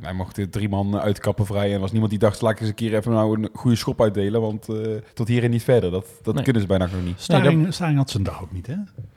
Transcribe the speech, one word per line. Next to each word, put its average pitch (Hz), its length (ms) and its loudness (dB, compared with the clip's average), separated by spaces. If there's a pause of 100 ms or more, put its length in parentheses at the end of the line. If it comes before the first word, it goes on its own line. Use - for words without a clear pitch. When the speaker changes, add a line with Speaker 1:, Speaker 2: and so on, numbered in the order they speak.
Speaker 1:
hij 90 120 -10
mocht, 92 240 -8
eh, 101 80 -2
drie 104 240 -4
man, 98 280 0
eh, - 60 -2
uitkappen 104 420 0
vrij 101 280 0
en 98 60 0
was 95 120 -4
niemand 107 200 0
die 104 80 -2
dacht, 104 220 2
"Laat 113 100 4
ik 104 80 -4
eens 113 100 -2
een 104 60 -4
keer 110 200 -2
even 107 160 -2
nou 110 300 2
een 107 120 -4
goede 120 240 2
schop - 240 -2
uitdelen, 104 400 2
want, 107 280 -4
eh, 110 60 -4 (380)
tot 113 140 -4
hier 120 160 2
en 120 80 4
niet 117 120 0
verder." 104 280 4
Dat, 92 140 -4 (180)
dat 110 100 0
Speaker 2:
Nee. - 100 -2
Speaker 1:
kunnen 113 180 2
ze 95 60 0
bijna 92 180 2
nog 90 200 -4
niet. 90 140 -6
Speaker 3:
Staring, 165 360 4
Speaker 2:
Nee, 156 100 4
dat 190 80 -2
Speaker 3:
Staring 160 240 0
had 135 120 2
zijn 101 140 -2
dag 95 180 -4
ook 90 100 -12
niet, 95 160 -10
hè? 139 80 -6 (420)